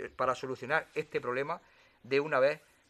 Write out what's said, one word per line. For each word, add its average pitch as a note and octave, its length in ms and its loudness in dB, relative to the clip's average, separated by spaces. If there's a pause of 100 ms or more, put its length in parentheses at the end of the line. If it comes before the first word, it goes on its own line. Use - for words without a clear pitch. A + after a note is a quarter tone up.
(140)
para B2+ 220 2
solucionar C3 580 -4
este D3+ 260 -4
problema C#3 400 -4 (440)
de C3+ 160 2
una D3 180 2
vez C#3+ 220 4 (300)